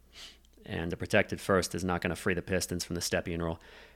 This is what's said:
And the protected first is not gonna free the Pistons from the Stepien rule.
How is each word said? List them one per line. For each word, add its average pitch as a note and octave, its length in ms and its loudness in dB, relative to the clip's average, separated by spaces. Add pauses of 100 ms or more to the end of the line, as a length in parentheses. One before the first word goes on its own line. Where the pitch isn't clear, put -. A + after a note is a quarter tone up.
(640)
And F2 260 -4
the E2 60 -4
protected F#2 440 2
first F#2 340 4
is F2 100 -2
not F2 160 2
gonna F2 160 0
free F#2+ 180 0
the E2+ 80 0
Pistons F2+ 420 -2
from - 100 -6
the E2+ 80 -2
Stepien E2+ 380 -2
rule. E2 200 -2 (360)